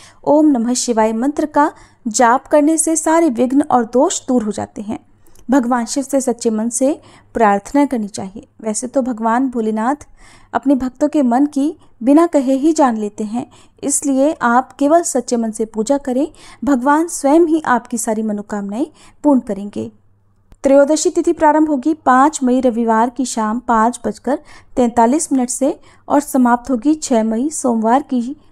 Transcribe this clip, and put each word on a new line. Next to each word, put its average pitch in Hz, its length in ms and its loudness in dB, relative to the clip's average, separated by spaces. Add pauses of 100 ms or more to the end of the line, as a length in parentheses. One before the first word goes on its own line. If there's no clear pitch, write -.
(260)
ओम 302 220 4
नमः 240 280 2
शिवाय 220 380 0
मंत्र 285 340 -2
का 302 240 0 (340)
जाप 240 420 2
करने 302 300 2
से 320 180 -2
सारे 320 360 2
विघ्न 247 300 0
और 240 240 0
दोष 277 420 0
दूर 247 160 0
हो 214 80 -4
जाते 208 300 -10
हैं। 208 180 -10 (500)
भगवान 240 360 0
शिव 262 180 -4
से 269 180 -2
सच्चे 233 280 -4
मन 220 200 -2
से 269 300 -2 (360)
प्रार्थना 226 500 2
करनी 226 220 -4
चाहिए। 190 400 -14 (140)
वैसे 220 260 -6
तो 262 140 -2
भगवान 233 480 -2
भोलेनाथ 226 580 -4 (460)
अपने 277 240 0
भक्तों 254 320 -2
के 302 140 0
मन 254 240 2
की 285 240 -2 (300)
बिना 294 260 4
कहे 269 280 0
ही 302 180 2
जान 262 240 2
लेते 214 260 -6
हैं, 220 220 -6 (380)
इसलिए 277 500 0
आप 247 400 0
केवल 302 300 2
सच्चे 247 340 -4
मन 226 140 -4
से 220 140 -6
पूजा 220 340 -2
करें, 269 280 -2 (360)
भगवान 285 460 2
स्वयं 320 380 2
ही 311 140 0
आपकी 240 360 -2
सारी 220 260 -4
मनोकामनाएं 208 640 -6 (380)
पूर्ण 285 180 4
करेंगे। 208 500 -8 (720)
त्रयोदशी 285 460 4
तिथि 339 240 0
प्रारंभ 311 360 2
होगी 302 260 0
पाँच 269 480 2
मई 247 180 2
रविवार 226 480 0
की 254 160 -6
शाम 240 340 -4
पाँच 233 460 0
बजकर 240 340 -4 (360)
तैंतालीस 240 580 2
मिनट 247 160 0
से 277 280 -2 (300)
और 285 140 2
समाप्त 240 500 0
होगी 269 240 0
छः 233 280 -2
मई 226 280 -2
सोमवार 233 520 0
की 254 320 -6 (160)